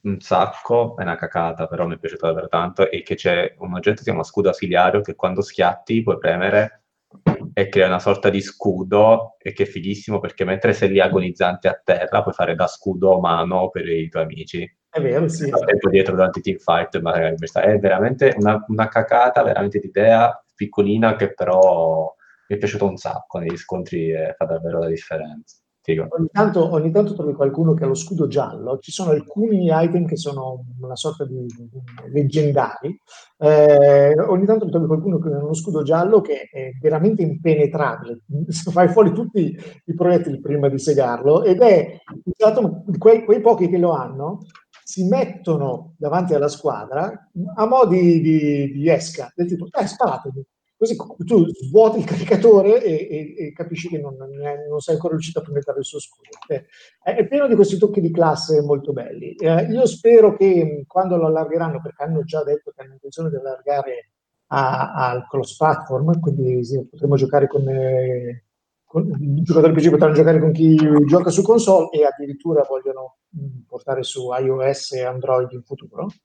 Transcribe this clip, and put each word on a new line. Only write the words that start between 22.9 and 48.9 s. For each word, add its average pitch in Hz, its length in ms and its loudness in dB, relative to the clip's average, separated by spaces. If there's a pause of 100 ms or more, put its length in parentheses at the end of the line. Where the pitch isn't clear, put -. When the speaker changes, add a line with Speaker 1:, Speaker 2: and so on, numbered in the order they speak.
Speaker 1:
sacco - 400 -10
negli 85 180 -6
scontri 82 560 -6
e 80 260 -4
fa 85 60 -4
davvero 82 360 -4
la 82 80 -4
differenza. 78 720 -10 (260)
Figo. 80 220 -4 (100)
Speaker 2:
Ogni 160 140 -2
tanto, 170 400 2
ogni 160 180 -2
tanto 202 240 0
trovi 147 200 -6
qualcuno 143 420 0
che - 80 -4
ha - 40 -2
lo 135 60 -2
scudo 165 320 -4
giallo. 120 540 -6
Ci - 120 -18
sono 175 200 -4
alcuni 185 600 0
item 165 360 2
che 151 100 -4
sono 131 480 -10 (160)
una 127 140 -12
sorta 151 300 -8
di, 127 200 -10
di 117 240 -16 (420)
leggendari. 143 880 -2 (380)
Eh, 147 840 8
ogni 196 280 2
tanto 214 200 2
trovi 160 200 0
qualcuno 160 320 -2
che 165 100 -4
ha 143 140 -4
uno 151 100 -4
scudo 160 300 -4
giallo 175 380 2
che 139 300 -8
è 131 200 -10 (100)
veramente 165 400 2
impenetrabile. 143 1040 -2
<laughs> 147 240 -6 (220)
Fai - 160 6
fuori 208 260 4
tutti 202 420 -4 (300)
i 170 80 -8
proiettili 170 480 0
prima 143 280 -2
di 135 100 -4
segarlo 139 640 0
ed 196 180 2
è 202 380 4 (240)
usato, 214 600 0 (140)
quei, 226 260 6
quei 226 180 2
pochi 185 280 2
che 185 80 0
lo 175 140 2
hanno 139 480 -6 (440)
si 185 240 -6
mettono 156 920 -4
davanti 160 340 -2
alla 143 140 2
squadra 143 840 -6 (280)
a 220 100 2
mo' 254 180 6
di, 175 360 4
di, 147 500 0
di 143 180 -2
esca, 135 460 -2